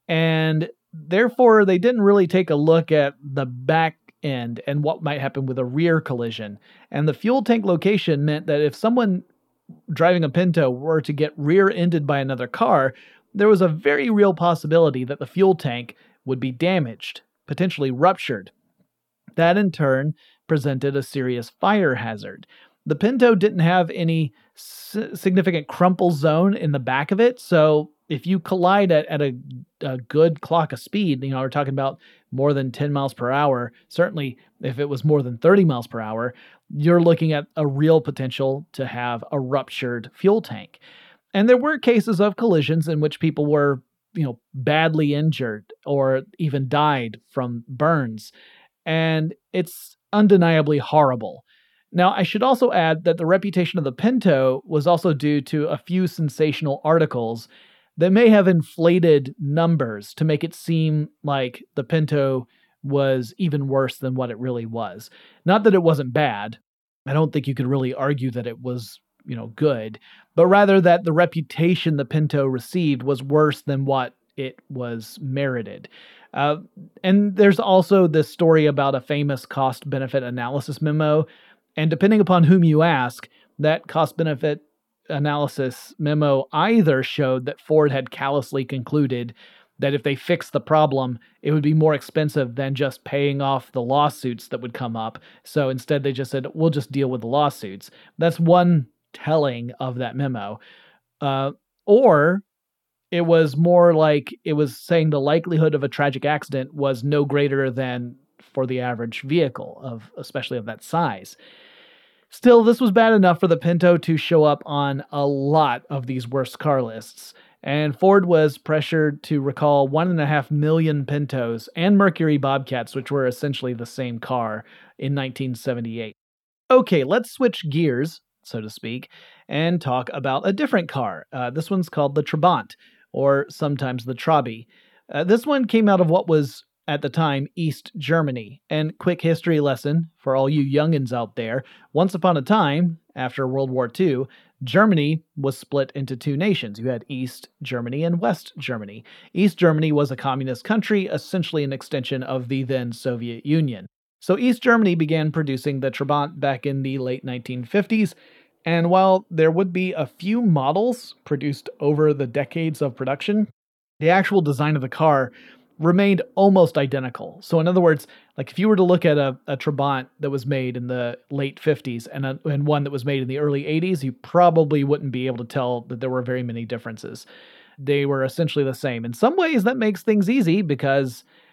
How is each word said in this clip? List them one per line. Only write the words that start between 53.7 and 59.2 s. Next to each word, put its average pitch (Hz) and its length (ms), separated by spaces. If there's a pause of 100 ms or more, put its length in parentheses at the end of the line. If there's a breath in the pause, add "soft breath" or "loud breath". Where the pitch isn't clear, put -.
of 156 60
the 135 80
Pinto 143 720
was 147 220
also 170 260
due 147 300
to 147 240
a 151 100
few 185 300
sensational 151 800
articles 123 640 (500 soft breath)
that 175 140
may 226 180
have 202 180
inflated 165 880